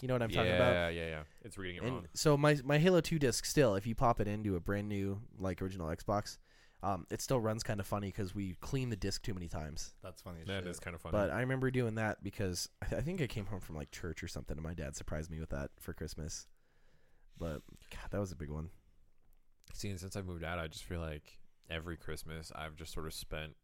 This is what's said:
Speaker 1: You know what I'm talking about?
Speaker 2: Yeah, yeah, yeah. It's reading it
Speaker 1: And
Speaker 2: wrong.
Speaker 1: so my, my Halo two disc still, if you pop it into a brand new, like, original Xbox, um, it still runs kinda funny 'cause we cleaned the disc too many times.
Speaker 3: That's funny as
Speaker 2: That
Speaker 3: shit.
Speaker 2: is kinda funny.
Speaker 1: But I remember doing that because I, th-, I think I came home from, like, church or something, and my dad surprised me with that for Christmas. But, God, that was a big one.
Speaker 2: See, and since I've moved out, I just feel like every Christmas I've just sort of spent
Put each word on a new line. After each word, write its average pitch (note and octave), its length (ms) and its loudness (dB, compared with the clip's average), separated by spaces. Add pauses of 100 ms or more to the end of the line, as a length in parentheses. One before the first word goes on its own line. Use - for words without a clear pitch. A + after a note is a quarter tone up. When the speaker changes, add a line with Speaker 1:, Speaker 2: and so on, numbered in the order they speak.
Speaker 1:
You B2+ 60 -2
know B2+ 60 4
what A#2+ 80 4
I'm A2+ 80 2
talking F2+ 240 4
about? F2+ 200 8
Speaker 2:
Yeah, F2 160 4
yeah, E2+ 180 -2
yeah. D#2 140 -4 (200)
It's - 160 -14
reading F2+ 200 -6
it F2+ 60 -6
Speaker 1:
And A#2+ 120 0
Speaker 2:
wrong. F2 180 -8
Speaker 1:
so D3 220 6
my, D3 280 8
my C#3+ 140 6
Halo F3 220 10
two D#3+ 180 2
disc C3 280 4
still, B2+ 300 8
if G2+ 100 -2
you A#2 80 0
pop A#2 260 6
it G#2 80 2
into G#2 280 2
a E2+ 40 0
brand G2+ 300 0
new, G2 320 0 (160)
like, F#2 240 0
original F#2+ 260 -2
Xbox, G2+ 480 0 (480)
um, F#2+ 260 0
it A2+ 100 -2
still C3 200 2
runs A2 240 0
kinda G2+ 180 -2
funny G2+ 300 -2
'cause F#2+ 240 -4
we F#2+ 240 -2
cleaned B2+ 320 -2
the G#2+ 40 -4
disc G2 280 -2
too A2+ 100 -2
many F2 140 -6
times. D#2 520 -6
Speaker 3:
That's F#2 220 -14
funny E2+ 200 -12
as - 40 -10
Speaker 2:
That G2 160 -2
Speaker 3:
shit. F2+ 60 -4
Speaker 2:
is F2 100 -6
kinda E2+ 220 -8
funny. E2 100 -6
Speaker 1:
But G2 220 4
I G2+ 80 0
remember C3 320 2
doing A#2+ 240 2
that A2 260 0
because F#2+ 460 -2 (120)
I, - 60 -4
th-, - 140 0
I - 40 2
think F3+ 160 -2
I C3+ 60 2
came G2 200 -4
home G2 120 -4
from, E2+ 160 -10
like, D2 160 -6
church - 320 -6
or E2 60 -6
something, - 280 -6
and D#2 60 -6
my E2 120 -4
dad D2 200 -6
surprised D#2 380 -4
me D#2 80 -6
with D#2+ 100 -6
that C#2+ 300 -4
for - 120 -8
Christmas. - 540 -8 (880)
But, E2 260 -4 (280)
God, - 220 -8
that F#2+ 80 0
was G2 100 -2
a D2+ 60 -10
big D2 140 -6
one. D#2 200 -6 (1040)
Speaker 2:
See, G#2 160 -4
and F#2+ 80 -4
since F#2+ 160 -8
I've G2 120 -4
moved E2+ 180 -6
out, E2+ 160 -2
I E2 80 -2
just - 160 -12
feel E2+ 160 -4
like D#2 400 -8 (280)
every D#2+ 280 -4
Christmas D#2+ 580 -8
I've D#2 220 -8
just D#2+ 160 -12
sort D#2+ 140 -4
of D#2 60 -6
spent D2+ 520 -8